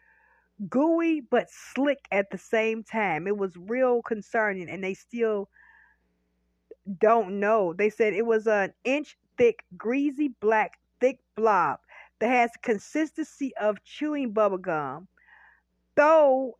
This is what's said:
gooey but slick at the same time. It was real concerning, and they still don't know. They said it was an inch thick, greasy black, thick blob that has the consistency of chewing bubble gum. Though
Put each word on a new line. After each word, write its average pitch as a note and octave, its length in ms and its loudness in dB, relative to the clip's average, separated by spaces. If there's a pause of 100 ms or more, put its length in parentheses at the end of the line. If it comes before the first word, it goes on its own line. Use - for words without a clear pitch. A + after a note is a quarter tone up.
(680)
gooey E4 520 2
but A#3 280 -2
slick C4+ 500 -4 (120)
at G3+ 180 0
the G3 80 -10
same A3 460 -2
time. F3+ 420 -4
It G3+ 100 -2
was G3 220 -6
real A#3+ 460 0
concerning, G#3 640 -4
and F#3+ 140 -10
they F#3+ 100 -6
still G#3+ 560 -4 (1500)
don't G#3 400 2
know. G3+ 340 0
They G3+ 160 0
said G#3+ 240 0
it G#3 120 -2
was A3 200 0
an G#3 260 0 (120)
inch C#4 340 -4 (220)
thick, A#3+ 240 2 (120)
greasy C4+ 640 -4
black, G#3+ 340 0 (280)
thick B3+ 180 0 (160)
blob F#3+ 440 2 (400)
that A3+ 100 0
has A#3+ 220 2
the - 80 -20
consistency C#4 1000 -6
of G#3 240 -2
chewing C#4+ 500 -6
bubble G3+ 260 2
gum. D#3+ 480 -6 (880)
Though D4 640 4